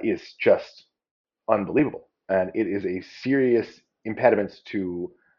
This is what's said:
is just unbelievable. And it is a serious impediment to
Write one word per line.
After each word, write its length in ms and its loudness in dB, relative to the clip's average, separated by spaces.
is 360 -4
just 460 2
unbelievable. 600 0
And 260 0
it 140 -2
is 180 -4
a 160 -4
serious 600 0
impediment 480 2
to 460 -6